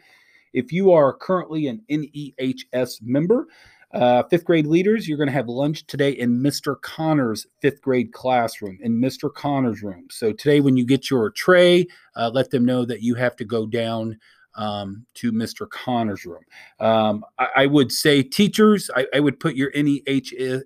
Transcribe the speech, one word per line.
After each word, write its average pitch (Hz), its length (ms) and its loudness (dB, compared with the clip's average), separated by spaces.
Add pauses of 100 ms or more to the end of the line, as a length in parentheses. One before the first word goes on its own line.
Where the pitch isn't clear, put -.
(540)
If 127 180 -4
you 185 200 4
are 143 220 6
currently 156 540 -4
an 113 220 -8
N 151 240 -2
E 147 260 -12
H 131 320 -4
S 123 300 -4
member, 160 460 0 (440)
uh, 123 320 4
fifth - 220 0
grade 160 200 2
leaders, 185 420 2
you're 151 100 -4
gonna 147 120 0
have 127 200 -2
lunch 143 360 -4
today 143 260 0
in 120 300 0
Mister 139 340 -2
Connor's 147 680 -2 (160)
fifth 139 200 -2
grade 123 320 -2
classroom, 113 680 -4
in 113 180 -2
Mister 131 300 -4
Connor's 131 540 -4
room. 92 260 -14
So 113 220 -4
today 147 300 2
when 135 160 4
you 123 80 2
get 139 260 0
your 113 200 2
tray, 180 540 4 (300)
uh, 117 180 -2
let 131 160 0
them 123 160 2
know 127 200 0
that 110 180 -8
you 120 120 0
have 123 200 -2
to 120 100 -10
go 110 220 -4
down, 113 500 -4 (380)
um, 104 500 -8 (100)
to 117 180 -4
Mister 110 340 -6
Connor's 113 580 -4
room. 85 200 -16 (340)
Um, 107 460 2 (120)
I, 127 100 0 (100)
I 139 100 4
would 143 240 2
say 143 320 2
teachers, 208 720 4
I, 131 180 0
I 135 60 2
would 147 220 0
put 160 140 -2
your 135 200 -2
N 147 140 0
E 143 180 0
H 135 280 -2
S, 131 300 -4